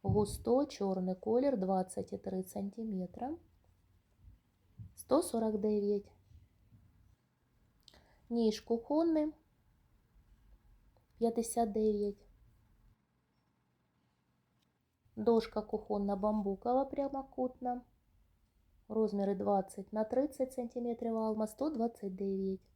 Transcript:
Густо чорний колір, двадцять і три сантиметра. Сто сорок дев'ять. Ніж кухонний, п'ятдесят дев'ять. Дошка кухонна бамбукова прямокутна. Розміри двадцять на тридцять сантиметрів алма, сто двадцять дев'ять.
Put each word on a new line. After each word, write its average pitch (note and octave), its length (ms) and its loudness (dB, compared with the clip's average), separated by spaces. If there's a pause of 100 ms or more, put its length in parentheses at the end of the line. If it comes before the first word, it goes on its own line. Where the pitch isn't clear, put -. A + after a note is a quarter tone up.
Густо A3 640 2
чорний F#3 500 -2
колір, B3 420 2
двадцять F#3 560 -2
і G3 40 -8
три F#3 260 -6
сантиметра. G#3 920 -8 (1600)
Сто - 260 0
сорок A3 360 -2
дев'ять. G3+ 540 0 (2250)
Ніж A3+ 320 2
кухонний, D#4 720 2 (1800)
п'ятдесят A#3 540 0
дев'ять. G#3 560 0 (3000)
Дошка A3 460 2
кухонна G#3 540 -2
бамбукова G#3+ 680 0
прямокутна. C4 960 -4 (1040)
Розміри G3+ 480 2
двадцять G3 580 0
на G#3+ 100 0
тридцять C4 500 0
сантиметрів A#3 640 -4
алма, A3 300 0
сто C#4+ 220 -2
двадцять A3+ 460 -4
дев'ять. G3 600 -4